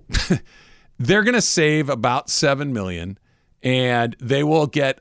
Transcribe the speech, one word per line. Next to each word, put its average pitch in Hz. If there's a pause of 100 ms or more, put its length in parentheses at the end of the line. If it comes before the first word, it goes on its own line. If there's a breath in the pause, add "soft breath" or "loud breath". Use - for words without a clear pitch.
<laughs> - (580 soft breath)
they're 180
gonna 233
save 151
about 127
seven 143
million, 92 (440)
and 123
they 139
will 151
get 135